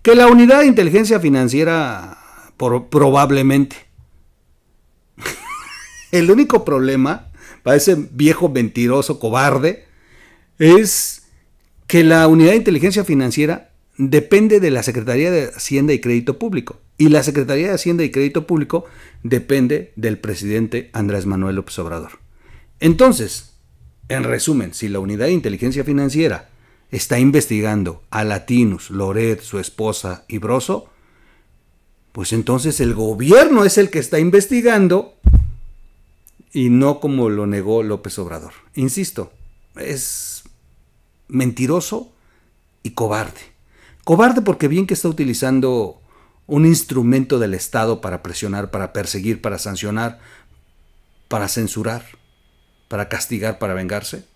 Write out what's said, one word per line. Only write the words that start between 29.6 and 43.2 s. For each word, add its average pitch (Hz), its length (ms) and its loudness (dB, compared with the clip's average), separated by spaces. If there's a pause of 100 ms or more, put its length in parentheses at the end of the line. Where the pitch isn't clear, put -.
y 110 80 -10
Broso, 123 520 -4 (1200)
pues 98 180 -10
entonces 127 480 -4
el 120 140 0
gobierno 165 720 4
es 190 120 2
el 196 120 2
que 160 100 -4
está 151 180 -4
investigando 196 1000 2 (1400)
y 127 160 0
no 139 320 2
como 131 280 -2
lo 104 180 -4
negó 104 360 -2
López 101 340 -8
Obrador. 82 360 -12 (220)
Insisto, 131 580 -6 (420)
es - 680 -12 (840)
mentiroso 131 840 -4 (680)
y 110 100 -12
cobarde. - 680 -8 (460)